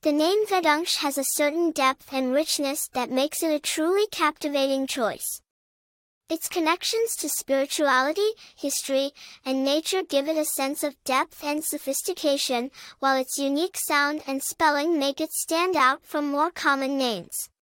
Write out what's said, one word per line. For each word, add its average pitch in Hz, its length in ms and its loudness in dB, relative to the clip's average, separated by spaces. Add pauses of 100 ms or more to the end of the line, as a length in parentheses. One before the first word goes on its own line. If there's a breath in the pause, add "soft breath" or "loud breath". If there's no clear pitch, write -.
The 311 80 2
name 359 360 2
Vedangsh 339 480 2
has 285 240 -2
a 269 40 -2
certain 302 460 2
depth 269 420 0
and 262 220 0
richness 285 600 0
that 240 180 -4
makes 262 320 0
it 320 80 2
a - 80 2
truly 370 520 0
captivating 277 760 0
choice. - 560 -4 (840)
Its - 220 -4
connections 359 680 0
to 302 120 -4
spirituality, 277 1000 2 (240 loud breath)
history, 277 560 -2 (340 loud breath)
and 269 180 0
nature 311 380 0
give 285 260 0
it 320 100 2
a 302 80 0
sense 285 380 -2
of 294 200 -4
depth 269 400 -2
and 302 200 -2
sophistication, 277 1080 -2 (260 loud breath)
while 269 180 2
its 262 220 -4
unique 285 400 0
sound 294 480 0
and 269 160 -4
spelling 311 560 2
make 277 240 0
it 311 120 -4
stand 339 420 0
out 269 280 4
from 294 280 -2
more 294 180 2
common 277 480 0
names. 240 540 -4 (120)